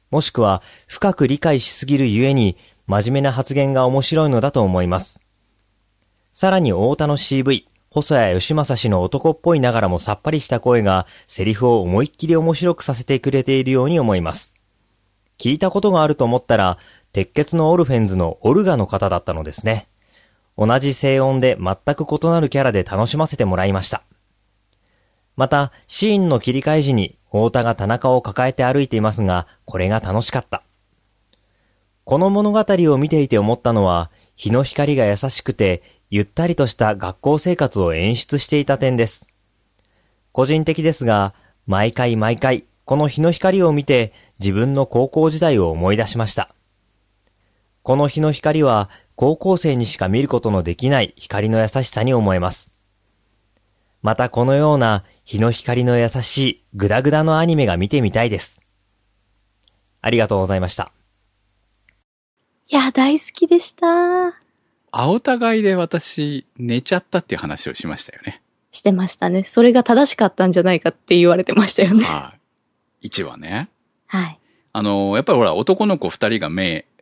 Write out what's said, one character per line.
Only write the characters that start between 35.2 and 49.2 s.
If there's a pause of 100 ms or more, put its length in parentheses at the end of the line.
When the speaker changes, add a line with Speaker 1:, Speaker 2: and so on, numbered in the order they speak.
Speaker 1:
く
て、 (320)
ゆ
っ
た
り
と
し
た
学
校
生
活
を
演
出
し
て
い
た
点
で
す。 (1080)
個
人
的
で
す
が、 (320)
毎
回
毎
回、 (200)
こ
の
日
の
光
を
見
て、 (240)
自
分
の
高
校
時
代
を
思
い
出
し
ま
し
た。 (1300)
こ
の
日
の
光
は、 (240)
高